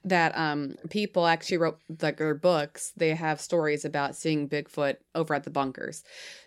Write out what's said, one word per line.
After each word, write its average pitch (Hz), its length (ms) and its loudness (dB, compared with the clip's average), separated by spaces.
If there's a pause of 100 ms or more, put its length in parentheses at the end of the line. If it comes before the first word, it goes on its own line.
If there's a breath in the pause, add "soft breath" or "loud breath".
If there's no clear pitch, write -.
that, 175 320 2
um, 147 380 -2 (160)
people 202 360 0
actually 165 300 2
wrote, 160 220 0 (220)
like, 151 160 0
their 156 180 0
books. 156 640 0
They 160 180 2
have 156 260 -2
stories 151 440 2
about 143 300 -2
seeing 151 340 0
Bigfoot 143 480 -2 (180)
over 160 180 0
at 143 100 -2
the - 80 -10
bunkers. - 520 -4 (440 loud breath)